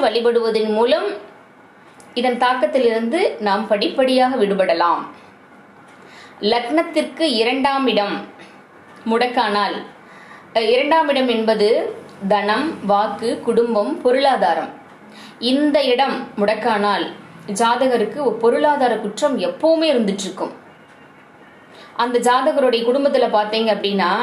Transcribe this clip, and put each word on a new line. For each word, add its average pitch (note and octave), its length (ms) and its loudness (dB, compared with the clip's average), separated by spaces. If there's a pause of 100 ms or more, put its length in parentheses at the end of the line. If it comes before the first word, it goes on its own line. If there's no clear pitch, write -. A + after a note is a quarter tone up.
வழிபடுவதன் A3+ 720 0
மூலம் C#4 340 2 (1040)
இதன் B3 240 0
தாக்கத்திலிருந்து B3 840 0 (200)
நாம் G#3 280 -2
படிப்படியாக C4 680 2
விடுபடலாம். F3 680 2 (1400)
லக்னத்திற்கு D4 800 -2
இரண்டாம் C4+ 680 0
இடம் G3+ 280 0 (880)
முடக்கானால், A3+ 720 -2 (760)
அஹ், A3+ 160 0
இரண்டாம் D4 400 2
இடம் C4 180 0
என்பது A3 420 2 (580)
தனம், G#3+ 580 -2
வாக்கு, A3 560 -2
குடும்பம், A#3+ 600 0
பொருளாதாரம். A#3+ 680 2 (680)
இந்த C#4 440 2
இடம் B3+ 440 0 (100)
முடக்கானால் G3+ 760 0 (360)
ஜாதகருக்கு A#3 680 0
ஒரு C4+ 140 0
பொருளாதார B3+ 640 2
குற்றம் A#3+ 420 -2
எப்பவுமே D#4 460 0
இருந்துட்டு A3 340 0
இருக்கும். F3 340 -10 (1400)
அந்த A#3+ 240 0
ஜாதகருடைய B3+ 640 2
குடும்பத்துல C4 440 2
பாத்தீங்க A3 420 0
அப்படின்னா, G3+ 380 0 (140)